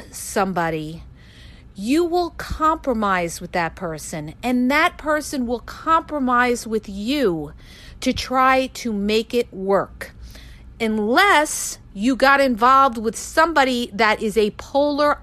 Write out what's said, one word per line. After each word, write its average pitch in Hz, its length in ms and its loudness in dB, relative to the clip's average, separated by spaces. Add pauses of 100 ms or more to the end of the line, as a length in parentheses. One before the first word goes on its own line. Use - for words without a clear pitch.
(120)
somebody, 165 920 -4 (720)
you 254 280 0
will 339 280 0
compromise 220 1120 -2
with 175 120 -12
that 165 220 -2
person, 156 680 -10
and 247 260 0
that 320 280 2
person 294 500 -4
will 240 140 -4
compromise 254 1080 0
with 220 200 -4
you 196 680 -2 (480)
to 254 120 0
try 262 540 2
to 240 260 -8
make 214 400 0
it 240 200 0
work. 190 600 -2 (640)
Unless 262 1000 2 (140)
you 233 220 0
got 269 240 4
involved 262 580 4
with 220 200 -4
somebody 277 760 2
that 214 280 0
is 214 160 -2
a 208 140 2
polar 294 720 0